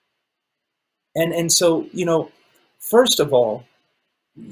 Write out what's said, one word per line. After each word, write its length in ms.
And, 180
and 200
so, 400
you 120
know, 260
first 400
of 120
all, 320